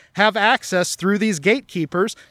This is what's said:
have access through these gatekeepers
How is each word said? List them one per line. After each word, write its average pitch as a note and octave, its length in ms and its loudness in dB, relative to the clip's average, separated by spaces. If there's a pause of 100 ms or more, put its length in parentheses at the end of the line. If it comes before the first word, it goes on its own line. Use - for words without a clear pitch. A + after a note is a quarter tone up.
(140)
have G#3 220 2
access G3+ 580 0
through G3 240 0
these G#3 220 0
gatekeepers F#3 760 -2 (160)